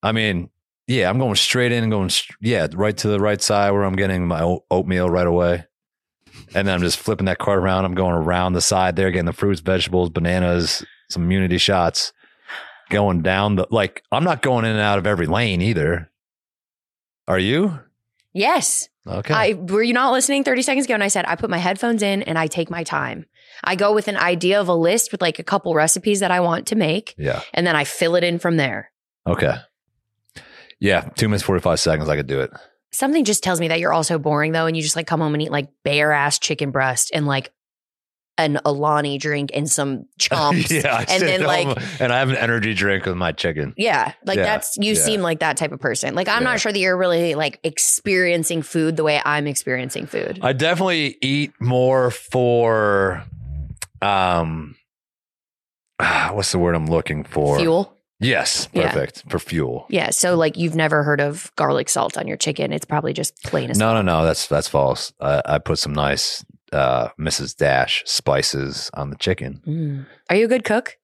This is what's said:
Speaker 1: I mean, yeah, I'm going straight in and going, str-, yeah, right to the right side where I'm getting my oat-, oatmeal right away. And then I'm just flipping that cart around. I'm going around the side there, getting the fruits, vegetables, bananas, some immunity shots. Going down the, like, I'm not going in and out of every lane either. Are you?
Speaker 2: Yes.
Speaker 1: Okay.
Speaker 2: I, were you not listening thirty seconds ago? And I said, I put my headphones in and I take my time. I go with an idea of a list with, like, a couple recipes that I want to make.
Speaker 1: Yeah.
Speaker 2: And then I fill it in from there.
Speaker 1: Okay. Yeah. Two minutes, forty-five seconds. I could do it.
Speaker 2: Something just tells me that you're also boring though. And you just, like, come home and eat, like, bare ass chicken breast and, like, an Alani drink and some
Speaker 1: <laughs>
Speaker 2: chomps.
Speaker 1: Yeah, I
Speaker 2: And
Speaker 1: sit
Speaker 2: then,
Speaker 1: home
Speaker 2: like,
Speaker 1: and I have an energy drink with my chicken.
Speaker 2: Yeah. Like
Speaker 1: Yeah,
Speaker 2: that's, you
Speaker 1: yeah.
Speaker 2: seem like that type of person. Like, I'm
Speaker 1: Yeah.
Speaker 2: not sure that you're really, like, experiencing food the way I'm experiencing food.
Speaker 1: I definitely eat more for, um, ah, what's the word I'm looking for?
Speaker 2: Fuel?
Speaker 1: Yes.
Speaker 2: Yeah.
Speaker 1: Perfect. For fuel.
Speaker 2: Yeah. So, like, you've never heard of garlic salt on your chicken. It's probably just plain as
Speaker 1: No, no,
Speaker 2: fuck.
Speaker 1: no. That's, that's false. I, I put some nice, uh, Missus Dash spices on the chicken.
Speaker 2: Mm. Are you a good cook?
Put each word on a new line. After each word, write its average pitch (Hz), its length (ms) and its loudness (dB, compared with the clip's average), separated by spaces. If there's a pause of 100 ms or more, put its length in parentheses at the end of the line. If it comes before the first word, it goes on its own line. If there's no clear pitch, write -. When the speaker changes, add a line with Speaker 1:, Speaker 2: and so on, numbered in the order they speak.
Speaker 1:
I 107 120 0
mean, 104 360 0 (380)
yeah, 110 220 2
I'm 110 100 0
going 120 160 0
straight 123 380 2
in 117 100 0
and 110 80 0
going, 95 180 0
str-, - 300 -4
yeah, 104 340 0
right 101 240 0
to - 120 -2
the 104 100 2
right 104 220 2
side 101 300 2
where 101 120 2
I'm 95 140 0
getting 92 280 0
my 85 160 0
oat-, 87 300 0
oatmeal 90 380 2
right 90 180 2
away. 87 380 2 (920)
And 98 120 0
then 95 80 2
I'm 87 60 0
just 87 160 0
flipping - 280 -2
that 92 140 -2
cart 101 200 0
around. 95 260 2
I'm 90 100 -2
going 90 200 2
around 90 380 0
the 87 80 2
side 92 340 2
there, 95 160 2
getting 85 140 0
the 85 80 -2
fruits, 101 260 0
vegetables, 90 500 0
bananas, 87 760 0 (240)
some 87 140 -4
immunity 90 340 2
shots. 87 560 0 (760)
Going 98 320 2
down 95 360 2
the, 92 120 0
like, 107 320 0 (120)
I'm 135 100 2
not 165 180 0
going 123 220 2
in 113 80 0
and 107 80 0
out 104 180 2
of 90 80 -2
every 95 200 0
lane 95 360 0
either. 85 480 0 (1160)
Are 92 120 2
you? 143 400 2 (540)
Speaker 2:
Yes. 254 540 0 (180)
Speaker 1:
Okay. 95 280 -4
Speaker 2:
I, 214 200 2
were 185 300 0
you 240 100 0
not 247 200 2
listening 277 320 0
thirty 262 160 0
seconds 269 240 0
ago? 254 80 0
And 208 100 0
I 196 60 0
said, 185 180 0
I 170 80 -2
put 214 140 -6
my 180 80 -2
headphones 196 440 0
in 202 220 0
and 160 160 -2
I 160 80 0
take 165 220 -4
my 170 140 -8
time. 131 420 -6 (380)
I 185 120 0
go 202 180 4
with 214 140 2
an 202 80 -2
idea 180 460 2
of 180 80 -2
a 180 60 4
list 170 360 2
with, 196 100 -4
like, - 180 0
a - 40 -10
couple 190 320 0
recipes 185 460 2
that 185 100 2
I 180 80 4
want 170 280 0
to - 80 0
make. 196 420 0
Speaker 1:
Yeah. 143 240 -2 (120)
Speaker 2:
And 175 140 2
then 165 80 4
I 147 80 2
fill 165 320 0
it 175 80 4
in 170 160 0
from 170 160 2
there. 120 360 -2 (340)
Speaker 1:
Okay. 80 300 2 (1200)
Yeah. 95 220 4 (140)
Two 110 120 2
minutes, 104 160 0
forty-five 85 360 2
seconds. 78 280 0
I 76 80 2
could 71 120 -4
do 67 120 -2
it. 65 120 -4 (420)
Speaker 2:
Something 277 320 0
just 208 180 0
tells 180 160 0
me 165 80 -2
that 160 140 0
you're 170 120 0
also 160 240 0
boring 151 360 0
though. 160 120 0
And 160 120 0
you 156 60 -4
just, 151 120 -2
like, 165 120 -6
come 160 120 0
home 156 140 0
and 147 100 0
eat, 156 80 -6
like, 143 180 -4 (140)
bare 147 300 2
ass 143 260 0
chicken 143 320 -4
breast 131 420 0
and, 151 120 0
like, 139 260 -2 (880)
an 147 260 2
Alani 147 520 0
drink 143 380 -4
and 147 120 -2
some 139 440 -2
Speaker 1:
<laughs> - 80 -20
Speaker 2:
chomps. 156 500 0
Speaker 1:
Yeah, 147 260 0
I 113 40 0
Speaker 2:
And - 100 -6
Speaker 1:
sit 185 120 2
Speaker 2:
then, 180 200 0
Speaker 1:
home 156 60 0
Speaker 2:
like, 170 540 -2
Speaker 1:
and 123 120 2
I 127 60 2
have 135 100 2
an 131 60 0
energy 113 400 0
drink 98 320 0
with 92 80 -2
my 87 160 -2
chicken. 76 460 -4
Speaker 2:
Yeah. 180 360 0 (140)
Like 196 100 0
Speaker 1:
Yeah, 190 60 2
Speaker 2:
that's, - 340 -2
you 208 160 0
Speaker 1:
yeah. 208 80 2
Speaker 2:
seem 220 200 0
like 165 180 -2
that 156 180 0
type 147 140 -4
of 135 80 -12
person. - 340 -4
Like, 180 140 -2
I'm 226 160 0
Speaker 1:
Yeah. 254 80 0
Speaker 2:
not 226 80 -2
sure 220 120 -2
that 202 60 -2
you're 185 200 2
really, 170 360 0
like, 143 300 -4
experiencing 175 960 0
food 160 340 -2
the 156 80 -2
way 147 220 2
I'm 147 220 0
experiencing 127 580 -6
food. - 380 -6
Speaker 1:
I 131 100 2
definitely 160 640 0
eat 139 400 -2
more 127 520 2
for, 110 1120 2 (800)
um, 85 720 0 (1200)
ah, - 340 0
what's 101 180 -2
the 92 80 2
word 87 160 2
I'm 80 100 0
looking 78 380 -2
for? 71 340 0
Speaker 2:
Fuel? 165 340 2 (280)
Speaker 1:
Yes. 107 540 0
Speaker 2:
Yeah. - 180 2
Speaker 1:
Perfect. - 380 -4
For 87 100 -2
fuel. 67 500 -4
Speaker 2:
Yeah. - 220 0
So, 180 240 0
like, 160 220 2
you've 165 180 -2
never 156 280 2
heard 143 180 0
of 143 340 -4
garlic 139 340 0
salt - 300 -2
on - 80 -6
your - 100 -8
chicken. 143 360 -4
It's 151 120 -6
probably 151 280 -2
just - 300 -6
plain 127 280 -2
as 95 80 0
Speaker 1:
No, 113 140 4
no, 110 60 4
Speaker 2:
fuck. 101 60 2
Speaker 1:
no. 82 200 4
That's, 80 220 0
that's 73 200 0
false. 69 520 0
I, 69 260 0
I 76 140 0
put 78 200 -2
some 71 140 -2
nice, 71 500 -2 (300)
uh, 64 440 0
Missus 71 360 -4
Dash 67 540 2
spices 69 880 -2
on 71 160 -6
the 71 40 -10
chicken. - 520 -4
Speaker 2:
Mm. 147 380 -4 (260)
Are 175 40 4
you 214 100 4
a - 40 0
good 247 140 2
cook? - 400 -2